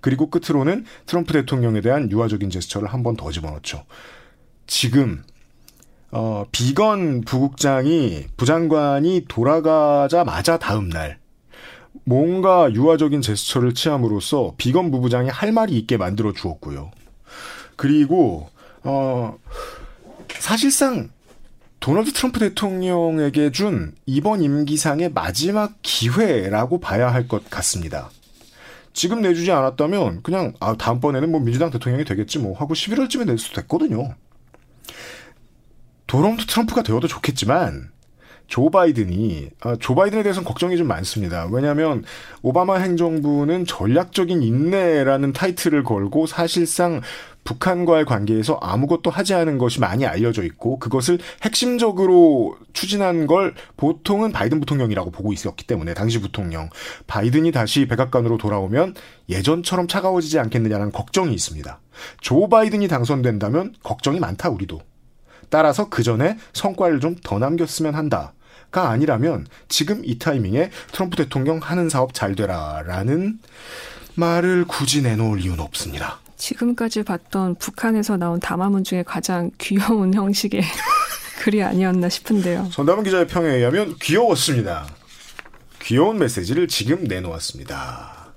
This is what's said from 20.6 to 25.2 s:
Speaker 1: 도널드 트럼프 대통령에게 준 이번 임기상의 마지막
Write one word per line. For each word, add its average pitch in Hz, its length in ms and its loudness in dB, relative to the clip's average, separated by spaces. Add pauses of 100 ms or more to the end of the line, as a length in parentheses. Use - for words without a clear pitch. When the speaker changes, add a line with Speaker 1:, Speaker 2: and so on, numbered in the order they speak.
Speaker 1:
도널드 185 320 0
트럼프 240 280 -2
대통령에게 170 1120 0
준 131 420 -2 (120)
이번 170 360 0
임기상의 147 680 0
마지막 190 600 -2 (100)